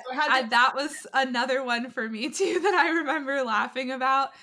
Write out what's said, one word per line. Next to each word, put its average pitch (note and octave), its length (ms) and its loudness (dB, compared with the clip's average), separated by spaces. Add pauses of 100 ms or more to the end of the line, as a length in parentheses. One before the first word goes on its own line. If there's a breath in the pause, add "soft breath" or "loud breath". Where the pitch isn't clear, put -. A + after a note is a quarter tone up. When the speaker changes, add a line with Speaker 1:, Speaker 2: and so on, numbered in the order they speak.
Speaker 1:
so - 60 -10
I B3+ 40 -8
had D4 140 2
Speaker 2:
I, B3+ 120 4
Speaker 1:
to A3+ 80 -4
Speaker 2:
that B3 260 6
was C#4+ 380 -6
another C4 500 0
one A#3+ 260 -2
for A3+ 180 -6
me A3 220 -6
<laughs> - 0 -
too F4 320 0
that F#4+ 120 2
I E4+ 160 4
remember C#4+ 540 -2
laughing A#3+ 480 -2
about. C4+ 400 0 (120)